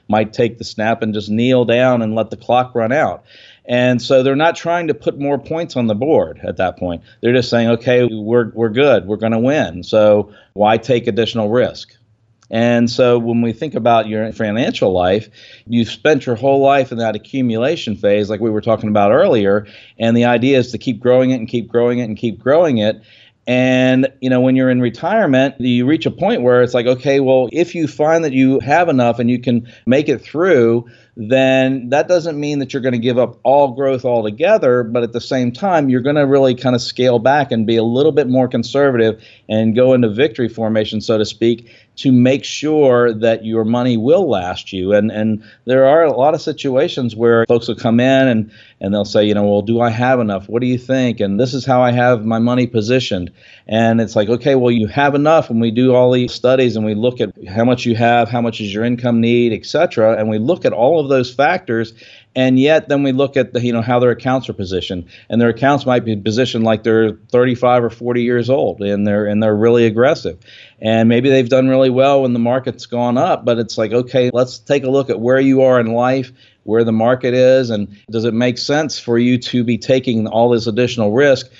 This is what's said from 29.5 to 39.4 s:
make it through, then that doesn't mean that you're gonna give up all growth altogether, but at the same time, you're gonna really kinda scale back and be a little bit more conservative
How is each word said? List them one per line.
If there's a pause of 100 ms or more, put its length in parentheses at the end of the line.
make
it
through, (300)
then
that
doesn't
mean
that
you're
gonna
give
up
all
growth
altogether,
but
at
the
same
time,
you're
gonna
really
kinda
scale
back
and
be
a
little
bit
more
conservative (240)